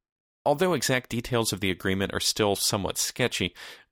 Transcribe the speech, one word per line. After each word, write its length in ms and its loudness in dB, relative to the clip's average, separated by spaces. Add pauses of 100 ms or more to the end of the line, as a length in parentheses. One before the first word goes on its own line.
(440)
Although 280 2
exact 380 0
details 420 0
of 80 -4
the 100 2
agreement 420 0
are 80 -2
still 360 2
somewhat 420 -2
sketchy, 560 -2 (380)